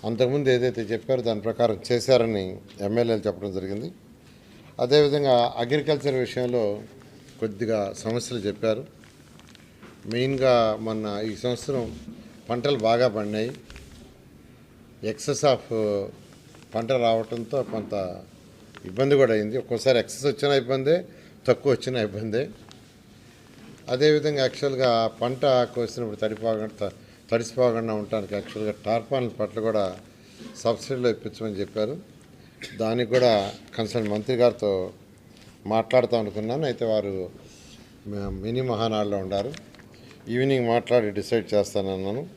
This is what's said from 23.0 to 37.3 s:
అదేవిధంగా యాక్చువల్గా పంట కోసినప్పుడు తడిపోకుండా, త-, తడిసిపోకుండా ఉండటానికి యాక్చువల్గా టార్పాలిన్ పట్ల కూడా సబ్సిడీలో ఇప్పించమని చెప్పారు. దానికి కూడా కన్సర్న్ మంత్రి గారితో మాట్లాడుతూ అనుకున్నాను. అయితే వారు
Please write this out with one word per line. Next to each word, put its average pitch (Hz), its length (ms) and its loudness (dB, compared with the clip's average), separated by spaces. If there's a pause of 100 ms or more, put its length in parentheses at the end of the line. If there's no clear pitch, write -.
అదేవిధంగా 147 520 4
యాక్చువల్గా 131 500 2 (300)
పంట 127 240 -2 (300)
కోసినప్పుడు 117 420 -4
తడిపోకుండా, 107 720 -2
త-, 95 40 -6 (380)
తడిసిపోకుండా 117 640 0
ఉండటానికి 104 400 -4
యాక్చువల్గా 107 400 -4 (100)
టార్పాలిన్ 117 560 -2
పట్ల 107 200 -4
కూడా 107 240 2 (800)
సబ్సిడీలో 123 460 0
ఇప్పించమని 110 520 -4
చెప్పారు. 107 360 -4 (840)
దానికి 113 300 0
కూడా 113 420 4 (260)
కన్సర్న్ 110 300 -2
మంత్రి 107 280 -2
గారితో 110 360 4 (920)
మాట్లాడుతూ 113 500 2
అనుకున్నాను. 110 480 -2
అయితే 120 200 -2
వారు 98 460 0 (760)